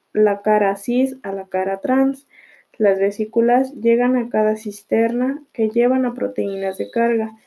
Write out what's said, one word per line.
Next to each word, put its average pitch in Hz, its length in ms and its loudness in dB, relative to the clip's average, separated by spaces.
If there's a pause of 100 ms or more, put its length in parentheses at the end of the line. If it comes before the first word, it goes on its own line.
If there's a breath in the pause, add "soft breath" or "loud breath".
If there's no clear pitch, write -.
(120)
la 202 300 2
cara 208 340 2
cis 254 480 -2
a 196 80 -8
la 196 140 -8
cara 190 320 -4
trans. 269 500 0 (500 soft breath)
Las 202 220 2
vesículas 233 760 0
llegan 233 420 2
a 240 120 -2
cada 214 280 0
cisterna 233 840 -2 (120)
que 220 160 0
llevan 247 360 2
a 233 80 -4
proteínas 196 640 -4
de 202 140 -8
carga, 233 560 0